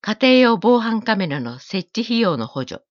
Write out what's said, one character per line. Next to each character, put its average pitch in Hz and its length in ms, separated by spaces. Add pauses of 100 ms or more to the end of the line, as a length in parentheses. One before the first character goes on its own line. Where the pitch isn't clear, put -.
家 214 200
庭 254 180
用 233 180
防 233 240
犯 226 200
カ 220 140
メ 190 140
ラ 139 100
の 120 200
設 - 280
置 - 140
費 226 180
用 185 160
の 113 120
補 135 160
助。 - 280